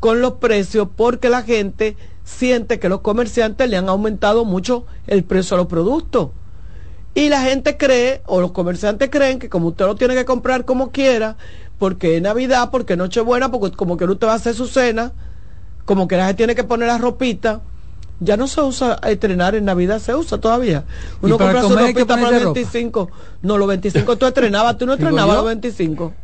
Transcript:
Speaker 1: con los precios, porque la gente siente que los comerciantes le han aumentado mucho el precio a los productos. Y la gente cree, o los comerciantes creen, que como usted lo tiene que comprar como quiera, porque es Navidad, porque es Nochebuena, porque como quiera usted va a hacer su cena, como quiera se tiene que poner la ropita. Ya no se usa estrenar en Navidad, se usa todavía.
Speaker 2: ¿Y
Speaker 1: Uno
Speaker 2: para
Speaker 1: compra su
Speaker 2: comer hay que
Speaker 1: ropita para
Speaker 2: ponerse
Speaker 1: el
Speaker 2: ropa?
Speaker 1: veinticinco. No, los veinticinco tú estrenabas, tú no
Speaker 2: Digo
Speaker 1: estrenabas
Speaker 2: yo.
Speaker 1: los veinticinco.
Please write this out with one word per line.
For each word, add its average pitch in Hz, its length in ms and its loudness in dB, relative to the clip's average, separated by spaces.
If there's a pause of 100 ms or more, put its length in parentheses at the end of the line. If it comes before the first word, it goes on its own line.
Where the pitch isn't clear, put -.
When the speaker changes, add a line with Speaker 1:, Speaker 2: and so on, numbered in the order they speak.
Speaker 1:
con 226 200 4
los 254 140 2
precios, 208 600 2
porque 240 320 2
la 240 140 2
gente 214 540 -2 (280)
siente 240 540 0
que 190 100 0
los 190 120 0
comerciantes 220 680 0
le 208 80 0
han 185 120 0
aumentado 208 560 2
mucho 214 400 -2 (220)
el 190 180 2
precio 190 300 0
a 180 40 4
los 180 100 2
productos. 185 640 0 (840)
Y 294 160 2
la 285 120 2
gente 269 360 0
cree, 262 480 2
o 185 160 2
los 180 100 -2
comerciantes 185 580 -2
creen, 269 280 2
que 247 100 -10
como 170 200 0
usted 185 180 0
lo 208 80 2
tiene 247 200 2
que 254 120 0
comprar 254 400 0
como 254 240 0
quiera, 233 460 2 (420)
porque 185 380 0
es 165 60 0
Navidad, 240 480 2
porque 233 240 -2
es 175 40 -2
Nochebuena, 233 520 0
porque 208 240 -2
como 175 220 -2
quiera 175 160 0
usted 196 140 0
va 220 60 4
a 226 40 2
hacer 233 180 -2
su 247 120 -4
cena, 240 460 0 (760)
como 190 220 2
quiera 185 200 2
se 196 60 0
tiene 226 200 2
que 247 100 0
poner 233 240 0
la 240 100 2
ropita. 233 640 -2 (560)
Ya 202 200 2
no 262 100 0
se - 140 -2
usa 254 320 0 (120)
estrenar 196 480 2
en 214 120 0
Navidad, 185 320 2
se 233 160 -4
usa 311 240 -2
todavía. 226 460 2 (380)
Speaker 2:
¿Y - 40 2
Speaker 1:
Uno - 120 6
Speaker 2:
para 190 140 4
Speaker 1:
compra - 100 4
su 202 60 4
Speaker 2:
comer 196 180 6
hay 247 80 2
que 247 60 2
Speaker 1:
ropita 247 140 2
para 240 120 2
Speaker 2:
ponerse 240 160 4
Speaker 1:
el - 60 0
Speaker 2:
ropa? 151 60 0
Speaker 1:
veinticinco. 233 560 -4 (320)
No, 202 160 2
los 196 100 2
veinticinco 196 480 0
tú 262 100 2
estrenabas, 233 520 2
tú 254 80 -2
no 262 100 0
Speaker 2:
Digo 302 120 0
Speaker 1:
estrenabas 208 280 4
Speaker 2:
yo. 214 60 2
Speaker 1:
los 220 60 0
veinticinco. 175 640 -4 (100)